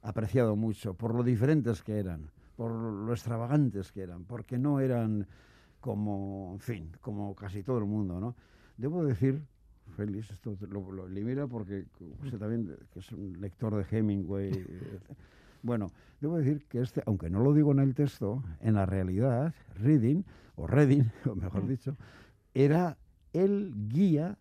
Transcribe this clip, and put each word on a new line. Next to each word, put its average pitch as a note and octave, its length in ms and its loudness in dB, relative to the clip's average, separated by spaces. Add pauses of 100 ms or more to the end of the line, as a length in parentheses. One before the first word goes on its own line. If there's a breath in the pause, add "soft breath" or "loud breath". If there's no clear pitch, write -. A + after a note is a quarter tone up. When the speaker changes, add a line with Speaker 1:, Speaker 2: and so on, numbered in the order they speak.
Speaker 1:
apreciado A2 540 2
mucho, G#2+ 380 -4
por A2+ 200 -4
lo A#2+ 100 2
diferentes A#2+ 600 2
que G#2+ 160 -4
eran, E2 320 -6 (240 soft breath)
por A#2 160 -6
lo A2+ 400 -4
extravagantes A#2 800 0
que G2+ 100 -10
eran, F2 220 -12
porque A2 340 -8
no C#3 220 2
eran A2+ 480 0 (540 soft breath)
como, G2 720 -4
en G2 80 -12
fin, E2 300 -8 (100)
como G2+ 340 -8
casi G2+ 280 -10
todo B2+ 160 -2
el G#2 60 -2
mundo, G2+ 360 -2
¿no? A#2+ 120 -6 (440 soft breath)
Debo D#3 260 -4
decir, C3+ 400 0 (540)
Félix, G#2 340 -6
esto G#2 240 -10
te F#2+ 120 -12
lo, F#2+ 220 -8
lo F#2 180 -10
elimina A#2 400 -4
porque G2+ 380 -6 (380)
usted C3 160 -8
también, G#2+ 380 -4 (160)
que - 60 -14
es - 120 -16
un F#2 300 -10
lector G#2 340 -4
de G2 100 0 (120)
Hemingway, G2 540 0
<laughs> F#2 180 -6
eh, F2+ 300 -12 (640 soft breath)
bueno, A2 280 -2 (300 soft breath)
debo D#3+ 160 0
decir D3 320 2
que A#2+ 100 -2
este, B2+ 260 -2
aunque F#2 240 0
no G2 120 2
lo C#3 120 8
digo D3 200 6
en C#3 60 6
el C3+ 140 4
texto, C3 480 0 (200)
en A2 140 4
la G2 100 4
realidad, G2+ 680 0 (220)
Reading, C3+ 480 4 (320 loud breath)
o - 100 -6
Reading, C#3 380 6 (120)
<laughs> - 140 -2
o G#2+ 60 -6
mejor F#2+ 280 -2
Speaker 2:
Mm. G#2+ 40 -2
Speaker 1:
dicho, C3+ 300 -4 (560 loud breath)
era D3+ 440 4 (360)
el G3 400 2 (160)
guía E3 520 2